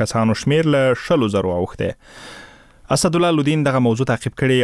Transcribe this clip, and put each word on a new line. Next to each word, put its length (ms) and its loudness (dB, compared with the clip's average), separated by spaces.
کسانو 420 0
شمیر 300 2
له 320 2
شلو 320 2
زرو 220 0
اوښتی. 340 -4
اسدالله 420 2
لودین 300 0
دغه 180 2
موضوع 260 0
تعقیب 280 -6
کړی 220 2